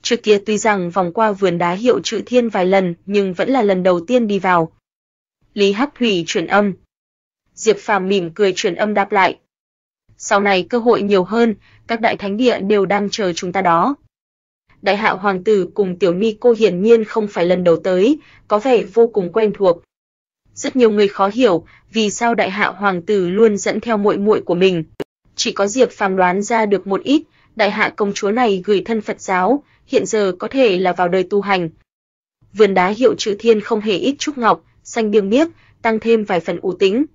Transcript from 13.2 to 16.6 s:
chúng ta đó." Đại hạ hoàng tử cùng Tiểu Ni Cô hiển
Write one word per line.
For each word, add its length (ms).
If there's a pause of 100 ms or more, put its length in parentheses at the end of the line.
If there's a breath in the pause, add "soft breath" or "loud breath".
chúng 180
ta 100
đó." 340 (840 soft breath)
Đại 160
hạ 140
hoàng 320
tử 300
cùng 260
Tiểu 140
Ni 260
Cô 120
hiển 300